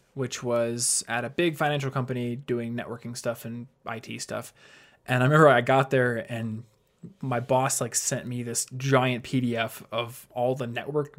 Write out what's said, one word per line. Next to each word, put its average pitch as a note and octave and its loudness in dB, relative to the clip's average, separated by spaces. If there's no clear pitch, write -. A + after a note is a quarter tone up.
which B2+ -6
was A#2+ 0
at A#2+ -2
a A#2 -6
big E3 0
financial D3 0
company B2 -4
doing A#2+ -4
networking A#2+ -10
stuff - -6
and A#2+ -10
I A#2 -8
T A2+ -12
stuff. - -8
And B2+ 2
I - 6
remember D3+ 8
I B2 8
got C3+ 4
there B2 2
and A2+ -6
my B2+ -2
boss, B2+ 2
like, A#2+ -4
sent - -2
me B2 -6
this A#2 -4
giant B2+ 4
P C3 -2
D A#2+ 0
F A2+ -4
of A#2+ -6
all B2 0
the B2+ -4
network C#3 -4